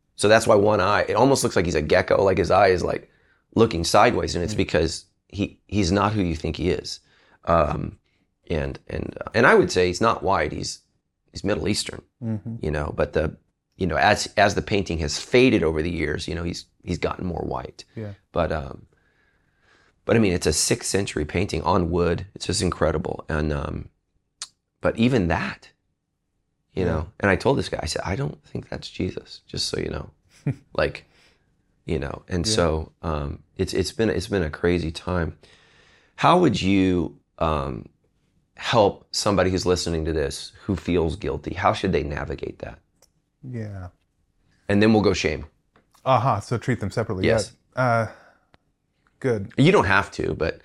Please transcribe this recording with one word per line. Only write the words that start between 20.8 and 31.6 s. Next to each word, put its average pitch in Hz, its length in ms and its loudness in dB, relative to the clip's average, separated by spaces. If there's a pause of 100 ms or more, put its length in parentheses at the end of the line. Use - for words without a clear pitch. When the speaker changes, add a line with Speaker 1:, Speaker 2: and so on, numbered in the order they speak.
Speaker 1:
century 95 340 -2
painting 87 380 -4
on 85 280 2
wood. 87 440 0
It's - 120 -12
just 92 140 -2
incredible. 80 680 -2
And, 78 240 -2
um, 73 360 -6 (920)
but 87 180 0
even 113 300 4
that, - 420 -4 (1040)
you 92 100 -4
Speaker 2:
Yeah. 87 80 0
Speaker 1:
know, 78 160 -4 (120)
and 101 100 2
I 90 60 4
told 131 220 0
this 95 100 -6
guy, - 140 -6
I 76 40 -6
said, - 180 -6
"I 95 120 -4
don't 143 280 -8
think - 240 -12
that's - 220 -12
Jesus, - 560 -8
just - 220 -6
so - 100 -6
you 50 120 -4
know." - 200 -10 (340)
Speaker 2:
<laughs> 139 100 -2 (200)
Speaker 1:
Like, 73 300 -2 (800)